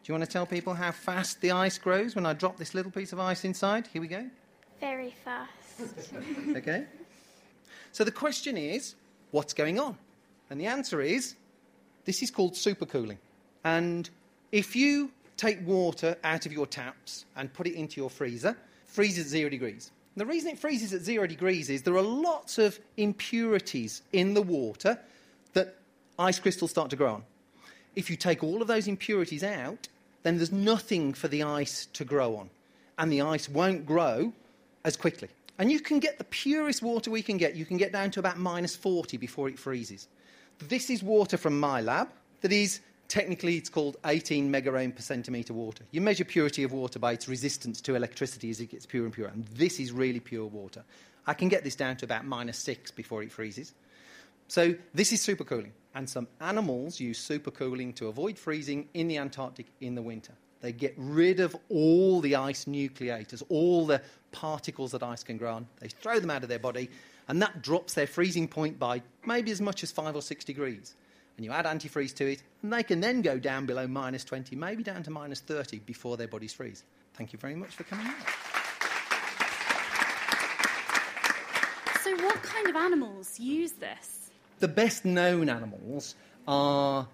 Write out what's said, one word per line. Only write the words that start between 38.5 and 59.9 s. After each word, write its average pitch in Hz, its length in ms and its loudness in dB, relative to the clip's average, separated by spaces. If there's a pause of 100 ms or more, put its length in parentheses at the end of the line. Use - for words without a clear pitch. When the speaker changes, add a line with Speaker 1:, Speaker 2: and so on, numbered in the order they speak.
Speaker 1:
forty 175 400 0
before 127 320 -4
it 131 100 -6
freezes. 113 500 -8 (600)
This 254 220 -2
is 226 120 2
water 208 340 6
from 147 220 2
my 143 220 2
lab 127 280 2 (340)
that 185 100 4
is, 208 280 4 (280)
technically 175 480 0
it's 156 140 -6
called 147 340 0
eighteen 151 480 2
megaohm 131 420 0
per - 80 -14
centimetre 120 520 -6
water. 110 360 -8
You 156 100 -2
measure 196 240 4
purity 147 380 4
of 127 100 0
water 131 260 -4
by 120 140 2
its 117 160 -6
resistance 127 540 -4
to 135 120 0
electricity 123 560 -2
as 113 100 -6
it 113 100 -8
gets - 160 -16
pure 120 180 -2
and 113 80 -4
pure, 110 160 -6
and 107 180 -8
this 139 340 0
is 131 100 -4
really 123 300 0
pure 113 260 -8
water. 104 380 -12 (420)
I 151 80 0
can 180 140 2
get 180 160 4
this 135 120 -4
down 127 220 -2
to - 60 -8
about 113 200 -2
minus 120 340 -6
six - 320 -8
before 110 320 -8
it 107 100 -12
freezes. 110 420 -12 (720)
So 170 260 4 (200)
this 202 180 4
is 220 120 2
supercooling, 123 460 -2 (240)
and 135 160 -8
some 120 160 -6 (140)
animals 165 580 -2
use 120 300 -6
supercooling 127 680 -6
to 110 120 -6
avoid 156 280 -4
freezing 147 580 -4
in 165 120 0
the 156 120 0
Antarctic 135 480 -8 (140)
in 123 140 -6